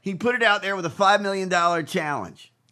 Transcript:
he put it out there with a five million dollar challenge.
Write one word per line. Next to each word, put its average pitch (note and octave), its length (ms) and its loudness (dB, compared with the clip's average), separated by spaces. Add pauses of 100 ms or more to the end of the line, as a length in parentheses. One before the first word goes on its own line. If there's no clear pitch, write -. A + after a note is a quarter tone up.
he G3 140 -4
put A#3+ 200 0
it A#3 80 0
out G#3 180 4
there G3 140 -4
with F3+ 100 -4
a D#3+ 40 -4
five G3+ 320 4
million G3 260 -2
dollar F3 360 2
challenge. C#3+ 680 -6 (200)